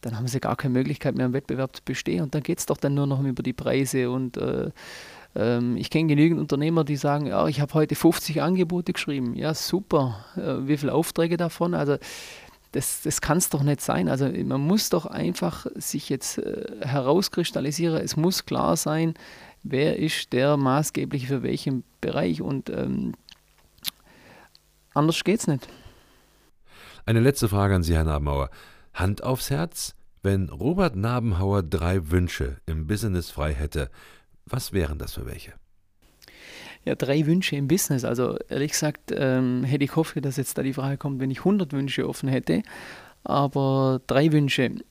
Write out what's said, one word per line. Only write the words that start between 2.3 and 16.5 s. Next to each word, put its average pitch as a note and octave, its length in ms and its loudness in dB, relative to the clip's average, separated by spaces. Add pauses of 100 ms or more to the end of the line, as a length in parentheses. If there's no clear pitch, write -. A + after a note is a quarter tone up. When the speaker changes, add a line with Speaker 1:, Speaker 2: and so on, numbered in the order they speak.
Speaker 1:
dann D3+ 80 -2
geht's - 240 -4
doch D3 100 0
dann C#3+ 160 0
nur C#3+ 140 2
noch C#3 160 0
über C3 180 -2
die B2+ 120 -2
Preise B2+ 580 0
und, B2+ 260 -4
äh, C3 320 -2 (640)
ähm, A#2+ 440 0
ich - 120 -6
kenn D#3+ 180 2
genügend D3+ 320 6
Unternehmer, D3+ 440 2
die D3 120 -2
sagen, C#3+ 300 0
"Ja, G2 220 2
ich D3+ 120 0
hab C#3+ 140 -2
heute D#3 220 2
fünfzig D#3+ 480 2
Angebote F3+ 500 0
geschrieben." B2+ 400 -2
Ja, C#3+ 220 -2
super. C#3 680 0 (120)
Äh, C#3+ 320 -2
wie D3 100 2
viele C#3 160 -2
Aufträge E3 440 2
davon? E3+ 360 0
Also D3 240 2 (760)
das, - 300 -4
das - 180 -2
kann's E3 280 2
doch C#3 140 0
nicht C#3+ 160 2
sein. E3 300 0
Also C3+ 180 2
man C3 320 -2
muss F3+ 300 2
doch E3 160 0
einfach E3 600 -4 (100)
sich - 340 -8
jetzt, - 300 -4
äh, - 420 -8